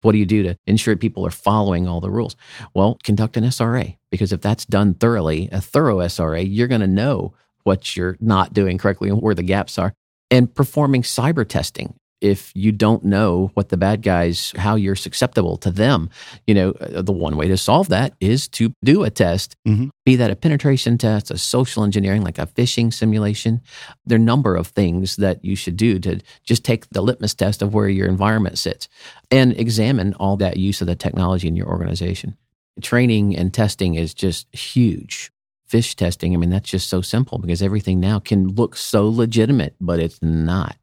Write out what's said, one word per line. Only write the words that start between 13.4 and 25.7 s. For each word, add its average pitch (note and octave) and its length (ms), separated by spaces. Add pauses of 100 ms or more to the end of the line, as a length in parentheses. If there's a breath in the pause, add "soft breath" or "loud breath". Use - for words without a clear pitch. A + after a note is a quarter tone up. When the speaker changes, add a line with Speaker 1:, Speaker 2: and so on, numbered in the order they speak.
Speaker 1:
what G2+ 160
the F#2 80
bad G#2 240
guys, E2+ 520
how G#2 200
you're G2 200
susceptible F#2 640
to F#2+ 140
them, G2 400 (360 loud breath)
you G#2+ 60
know, F#2+ 200
uh, - 280
the F#2+ 140
one D2+ 240
way D#2 100
to F#2+ 80
solve D#3 320
that A#2 320
is A2+ 280
to - 260 (100)
do D#3 200
a A2 60
test, F#2 460 (100)
Speaker 2:
Mm-hmm. G#2+ 220 (160)
Speaker 1:
be C3 120
that A#2+ 140
a G2 60
penetration C3+ 640
test, G#2+ 320
a - 80
social B2 440
engineering, G2+ 400
like F2 160
a D#2 80
phishing A#2 460
simulation. G#2+ 680 (420 loud breath)
There A#2 120
are A2 40
a - 20
number A#2 320
of E2+ 120
things F#2 500
that F#2+ 260
you F#2+ 140
should F2 220